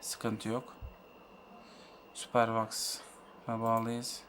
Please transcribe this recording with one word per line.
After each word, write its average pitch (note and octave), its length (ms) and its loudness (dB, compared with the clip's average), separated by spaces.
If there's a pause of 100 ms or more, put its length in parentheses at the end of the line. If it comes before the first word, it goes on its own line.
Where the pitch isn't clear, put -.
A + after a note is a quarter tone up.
sıkıntı A2 480 -2
yok. A#2+ 240 -2 (1400)
Superbox'a - 1500 0
bağlıyız. A2+ 680 2